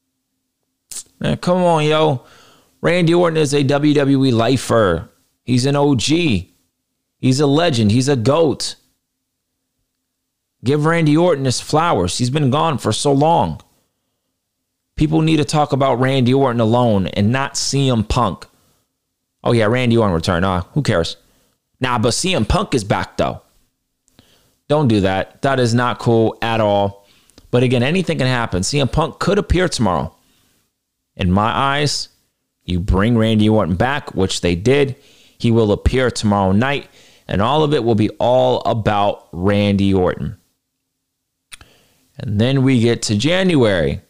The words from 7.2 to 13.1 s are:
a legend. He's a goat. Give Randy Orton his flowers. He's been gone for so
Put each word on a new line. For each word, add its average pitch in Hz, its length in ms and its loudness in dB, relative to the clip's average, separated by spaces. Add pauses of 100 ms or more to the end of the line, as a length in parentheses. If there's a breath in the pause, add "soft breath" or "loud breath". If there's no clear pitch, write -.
a 151 60 2
legend. 139 460 2
He's 127 160 0
a 143 80 2
goat. 135 600 0 (1900)
Give 147 200 0
Randy 160 320 2
Orton 160 280 2
his 127 160 -2
flowers. 147 580 -2
He's 123 120 -2
been 139 200 0
gone 151 280 -2
for 110 140 -4
so 143 200 0